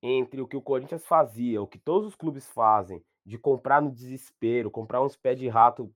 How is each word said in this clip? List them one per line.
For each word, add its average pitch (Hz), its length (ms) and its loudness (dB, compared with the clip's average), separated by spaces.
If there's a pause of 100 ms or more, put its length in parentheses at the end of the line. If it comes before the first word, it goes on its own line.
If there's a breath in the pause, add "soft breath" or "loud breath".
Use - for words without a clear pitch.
entre 127 380 -4
o 127 80 -8
que - 80 -10
o 135 40 -6
Corinthians 139 460 -6
fazia, 120 560 0
o 98 40 -6
que - 120 -20
todos 202 300 -2
os 190 80 -18
clubes 143 320 -10
fazem, 104 520 2 (240)
de 107 140 -14
comprar 135 420 2
no 147 120 -2
desespero, 120 760 -6
comprar 113 320 -6
uns 135 160 -2
pés 127 220 -2
de 127 100 -6
rato, 117 480 4